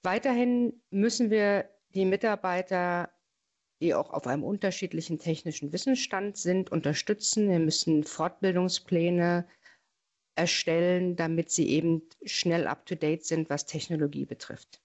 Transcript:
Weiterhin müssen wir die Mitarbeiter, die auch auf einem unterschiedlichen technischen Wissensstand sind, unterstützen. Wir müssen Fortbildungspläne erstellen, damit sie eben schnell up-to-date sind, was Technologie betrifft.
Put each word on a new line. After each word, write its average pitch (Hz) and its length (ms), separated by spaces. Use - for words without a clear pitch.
Weiterhin 240 880
müssen 220 400
wir 202 400
die 190 120
Mitarbeiter, 185 1040
die 160 120
auch - 160
auf - 160
einem 135 180
unterschiedlichen 175 760
technischen 160 540
Wissensstand 202 640
sind, 185 340
unterstützen. 202 800
Wir 175 80
müssen 160 440
Fortbildungspläne 175 1400
erstellen, 175 800
damit 165 360
sie - 180
eben 160 320
schnell 170 400
up-to-date 160 580
sind, 160 280
was 143 160
Technologie 147 580
betrifft. - 600